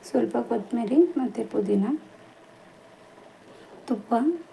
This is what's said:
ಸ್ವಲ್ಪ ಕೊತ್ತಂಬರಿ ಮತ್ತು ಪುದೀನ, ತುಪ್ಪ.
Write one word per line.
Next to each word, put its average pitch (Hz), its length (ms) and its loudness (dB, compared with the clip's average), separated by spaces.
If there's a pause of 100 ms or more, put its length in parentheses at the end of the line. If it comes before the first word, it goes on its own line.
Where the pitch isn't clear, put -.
ಸ್ವಲ್ಪ 240 260 0 (140)
ಕೊತ್ತಂಬರಿ 233 500 0 (200)
ಮತ್ತು 226 240 -4 (100)
ಪುದೀನ, 202 320 2 (2000)
ತುಪ್ಪ. 214 260 -4 (380)